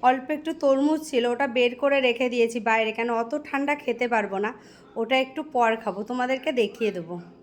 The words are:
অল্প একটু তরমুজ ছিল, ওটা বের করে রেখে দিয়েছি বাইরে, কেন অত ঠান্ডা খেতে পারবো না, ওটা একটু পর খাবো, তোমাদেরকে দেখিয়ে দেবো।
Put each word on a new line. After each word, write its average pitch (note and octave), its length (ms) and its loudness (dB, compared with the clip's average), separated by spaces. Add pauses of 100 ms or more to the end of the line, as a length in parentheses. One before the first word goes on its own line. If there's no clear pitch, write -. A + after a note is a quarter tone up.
অল্প B3+ 300 4
একটু D4+ 220 -4
তরমুজ D4 460 2 (100)
ছিল, A#3+ 160 2
ওটা A#3+ 220 0
বের A#3+ 280 2
করে C#4 260 2
রেখে B3 280 2
দিয়েছি A#3 300 2
বাইরে, A3 320 2
কেন A#3 180 -2 (120)
অত A#3 100 -4 (140)
ঠান্ডা C#4+ 300 -2
খেতে B3 320 -4
পারবো G#3 320 0
না, G#3 120 -2 (440)
ওটা A3+ 200 0 (100)
একটু C4+ 160 -10 (120)
পর A#3+ 180 4 (120)
খাবো, F#3+ 200 -6
তোমাদেরকে B3 480 -2
দেখিয়ে A#3 400 0
দেবো। F3 240 -8 (280)